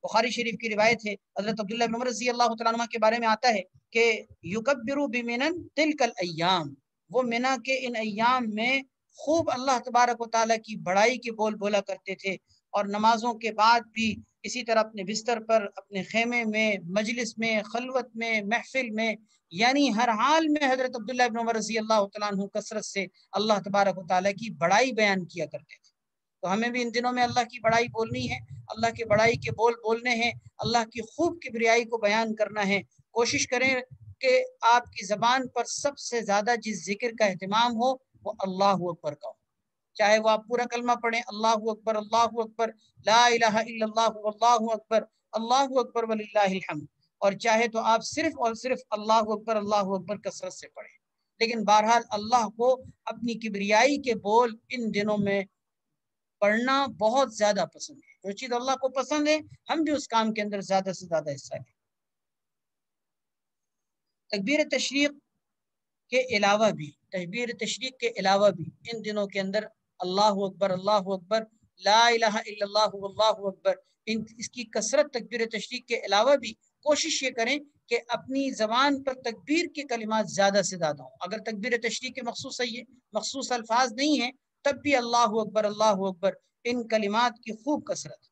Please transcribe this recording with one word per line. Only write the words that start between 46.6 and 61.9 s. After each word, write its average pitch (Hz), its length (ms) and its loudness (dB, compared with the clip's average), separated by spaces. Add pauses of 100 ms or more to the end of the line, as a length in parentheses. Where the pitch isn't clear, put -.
हम्द, 151 180 -8 (320)
और 196 160 2
चाहे 226 320 2
तो 226 100 -4
आप 220 240 2
सिर्फ 320 360 -4
और 233 180 0
सिर्फ 240 240 -4 (120)
अल्लाहु 214 440 2
अकबर, 214 200 -2
अल्लाहु 202 420 0
अकबर 196 220 -8
कसरत 185 320 -10
से - 160 -18
पढ़ें। - 260 -20 (460)
लेकिन 226 240 -2
बहरहाल 214 380 6 (100)
अल्लाह 220 380 0
को 240 200 0 (380)
अपनी 226 280 -6
किबरियाई 220 600 2
के 254 240 -2
बोल 226 340 2 (140)
इन 233 200 -4
दिनों 208 280 -2
में 196 260 0 (960)
पढ़ना 247 440 2 (120)
बहुत 220 380 2
ज्यादा 202 300 2
पसंद 262 320 -18
है। - 140 -20 (120)
जो 196 80 -6
चीज 233 200 -8
अल्लाह 254 240 -2
को 262 140 -4
पसंद 294 380 -2
है, 302 100 2 (300)
हम 311 160 0
भी 294 80 0
उस 269 140 -2
काम 220 260 0
के 214 100 -4
अंदर 202 200 -6
ज्यादा 190 300 0
से 180 140 -12
ज्यादा 156 240 -2
हिस्सा 139 260 -10
लें। 139 160 -16 (2500)